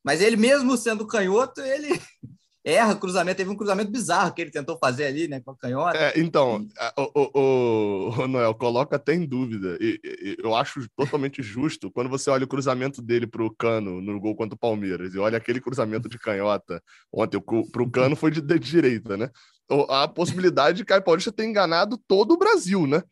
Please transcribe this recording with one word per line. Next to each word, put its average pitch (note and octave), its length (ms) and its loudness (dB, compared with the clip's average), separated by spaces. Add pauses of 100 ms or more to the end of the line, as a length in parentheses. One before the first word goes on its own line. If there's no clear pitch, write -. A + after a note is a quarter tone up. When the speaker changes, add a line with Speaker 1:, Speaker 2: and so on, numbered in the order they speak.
Speaker 1:
mas D3 180 2
ele A3+ 140 6
mesmo B3+ 420 4
sendo A3 300 -2
canhoto, A3 540 0
ele C#4 280 -4
<laughs> - 440 -6 (320)
erra G3+ 300 4
cruzamento, F#3 420 -2
teve F#3+ 120 -2
um G3+ 80 -6
cruzamento G3+ 340 -2
bizarro F3+ 420 0
que - 80 -8
ele D#3+ 100 -8
tentou D3+ 260 -6
fazer C3+ 280 0
ali, D3 220 -2
né, C3+ 140 -8
com C3+ 100 -18
a C3 60 -18
canhota. D3+ 400 -2
Speaker 2:
É, D3 200 2
então, C#3+ 440 2
Speaker 1:
E G#2 180 -14
Speaker 2:
a, A#2 180 -4
o, C#3 160 -2
o, C#3+ 260 2
o, A2+ 840 2
o C3 40 -2
Noel, A#2+ 280 2
coloca B2 400 0
até C#3+ 180 0
em F3 120 0
dúvida, A2+ 560 -4
e, A2 200 -2
e, D2 80 -14 (220)
e - 80 -8
eu A2 160 0
acho B2+ 400 -4
totalmente C#3 480 -4
justo A#2 480 -6
quando B2+ 180 -4
você C3+ 200 -4
olha C3+ 160 2
o - 20 -12
cruzamento C3+ 540 -4
dele A#2 260 0
pro A2+ 260 -4
Cano G#2 480 -2
no G2+ 180 -6
gol G#2+ 160 -2
contra G#2+ 200 -6
o - 40 -20
Palmeiras, F#2+ 540 -4
e F#2+ 60 -6
olha A2 180 0
aquele A#2+ 220 -2
cruzamento A#2 480 -4
de A#2+ 100 -12
canhota G2+ 640 -2 (300)
ontem, G#2+ 240 -2
o G2 60 0
cu-, - 280 -2
pro A#2+ 200 -2
Cano B2+ 260 2
foi D#3 160 2
de, D3+ 100 -4
de D#3 180 2
direita, B2 580 0
né? A#2 120 -4 (400)
O, C#3 120 4 (100)
a C#3 160 2
possibilidade F3 680 2
de G#3 80 -8
Caio G3 180 4
Paulista F3+ 300 2
ter A3+ 120 -4
enganado G3+ 520 0 (100)
todo G#3 260 4
o E4+ 40 2
Brasil, C4+ 500 2
né? D3 140 2 (100)